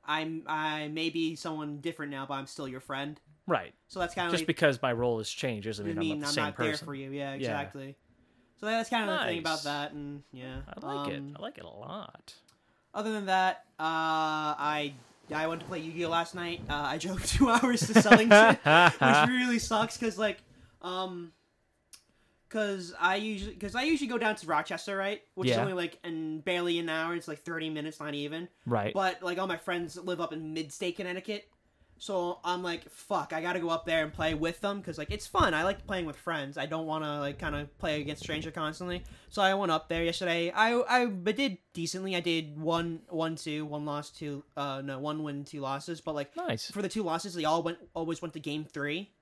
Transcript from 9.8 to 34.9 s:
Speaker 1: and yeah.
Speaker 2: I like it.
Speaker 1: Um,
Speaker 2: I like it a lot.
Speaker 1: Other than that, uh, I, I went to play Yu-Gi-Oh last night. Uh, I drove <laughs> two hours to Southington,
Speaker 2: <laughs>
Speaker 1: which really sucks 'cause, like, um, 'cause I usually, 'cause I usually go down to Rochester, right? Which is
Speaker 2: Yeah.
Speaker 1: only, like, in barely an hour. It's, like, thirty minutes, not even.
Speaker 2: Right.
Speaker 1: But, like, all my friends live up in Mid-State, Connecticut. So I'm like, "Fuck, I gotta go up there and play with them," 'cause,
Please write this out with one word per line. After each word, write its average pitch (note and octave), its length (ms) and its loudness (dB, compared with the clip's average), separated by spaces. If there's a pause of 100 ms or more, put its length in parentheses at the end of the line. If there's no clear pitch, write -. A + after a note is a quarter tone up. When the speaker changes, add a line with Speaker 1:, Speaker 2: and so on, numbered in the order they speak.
Speaker 1:
and C#3+ 300 -10 (100)
yeah. C3 340 -10
Speaker 2:
I - 180 -14
like C#4+ 280 -4
it. - 60 -6
Speaker 1:
Um, C#3 180 -10
Speaker 2:
I - 40 -12
like B3+ 160 -12
it - 60 -16
a F2 60 -14
lot. - 640 -14 (600)
Speaker 1:
Other G#3+ 200 -4
than G3+ 140 -4
that, F#3 380 2 (140)
uh, D#3+ 800 0
I, D3 340 0 (400)
I D#3 140 0
went E3 140 -2
to - 60 -12
play F3+ 120 -6
Yu-Gi-Oh E3 300 -4
last E3+ 260 0
night. F3 340 -6
Uh, D3 40 -2
I D3 240 -2
drove F3+ 280 -4
<laughs> - 0 -
two - 240 6
hours A#3+ 380 4
to A3 60 -4
Southington, G#3+ 640 12
Speaker 2:
<laughs> D#3+ 340 10 (360)
Speaker 1:
which - 20 4
really B3 300 2
sucks A3 380 0
'cause, A3 200 -2
like, G3+ 220 -2 (420)
um, F3+ 520 -6 (1160)
'cause G3 500 -4
I F#3 180 4
usually, G#3 380 -4
'cause G3+ 200 -8
I B3+ 80 0
usually C#4+ 240 2
go A#3+ 100 -2
down G#3+ 200 2
to D#3 100 -10
Rochester, E3 480 0
right? G3 260 -2 (140)
Which D#3 140 0
is A#2+ 80 6
Speaker 2:
Yeah. A2+ 40 2
Speaker 1:
only, F#3+ 120 0
like, E3+ 300 -4
in D#3+ 380 -6
barely F3 380 0
an E3 100 -2
hour. D#3+ 260 -2
It's, E3 120 -6
like, D3+ 120 -8
thirty D#3+ 300 -6
minutes, D#3 300 -6
not D3 140 -6
even. D3 340 -4 (180)
Speaker 2:
Right. A2 280 2
Speaker 1:
But, F#3 280 0
like, F3 160 -2
all D3 100 -2
my - 100 -2
friends E3+ 400 -4
live F3 240 -4
up D#3+ 120 -2
in D#3 200 -8
Mid-State, D#3+ 420 -6
Connecticut. F#3+ 540 -6 (500)
So F3 440 -2
I'm F3+ 180 -2
like, E3+ 300 -6
"Fuck, E3 420 -4
I D#3+ 80 -2
gotta F3 180 -2
go E3+ 100 -2
up D#3+ 180 -2
there D#3+ 160 2
and D3+ 100 -4
play D#3+ 220 0
with E3 260 -2
them," G3+ 220 -2
'cause, D#3+ 160 -8